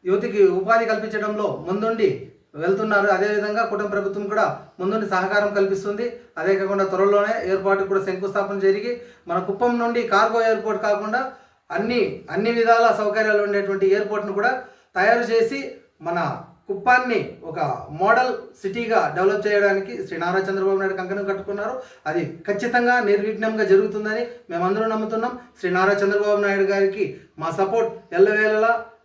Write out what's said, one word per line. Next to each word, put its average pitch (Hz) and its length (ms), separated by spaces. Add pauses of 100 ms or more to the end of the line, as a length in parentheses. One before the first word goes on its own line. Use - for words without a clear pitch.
యువతికి 202 420
ఉపాధి 202 380
కల్పించడంలో 208 840
ముందుండి 214 640 (220)
వెళ్తున్నారు. 196 520
అదేవిధంగా 208 580
కుటుంబ 202 280
ప్రభుత్వం 196 360
కూడా 202 320 (200)
ముందుండి 208 260
సహకారం 202 480
కల్పిస్తుంది. 202 640 (220)
అదే 190 180
కాకుండా 196 280
త్వరలోనే 202 640
ఎయిర్‌పోర్ట్ 196 380
కూడా 190 200
శంకుస్థాపన 196 540
జరిగి 208 440 (260)
మన 170 100
కుప్పం 240 400
నుండి 233 240
కార్గో 226 400
ఎయిర్‌పోర్ట్ 220 400
కాకుండా 214 500 (380)
అన్ని, 220 600
అన్ని 214 220
విధాల 233 460
సౌకర్యాలు 208 440
ఉండేటువంటి 196 440
ఎయిర్‌పోర్ట్ను 202 460
కూడా 240 300 (340)
తయారు 226 240
చేసి 226 520 (300)
మన - 400 (260)
కుప్పాన్ని 240 760
ఒక 160 460
మోడల్ 220 440 (280)
సిటీగా 196 520
డెవలప్ 196 320
చేయడానికి 202 600
శ్రీ 165 120
నారా 175 200
చంద్రబాబు 190 380
నాయుడు 190 180
కంకణం 190 300
కట్టుకున్నారు. 202 580 (240)
అది 160 320 (100)
ఖచ్చితంగా 240 520
నిర్విఘ్నంగా 208 640
జరుగుతుందని 214 640 (240)
మేమందరం 196 400
నమ్ముతున్నాం. 220 480 (220)
శ్రీ 185 100
నారా 190 220
చంద్రబాబు 202 480
నాయుడు 196 220
గారికి 196 580 (180)
మా 165 120
సపోర్ట్ 196 640
ఎల్లవేళలా 214 680 (200)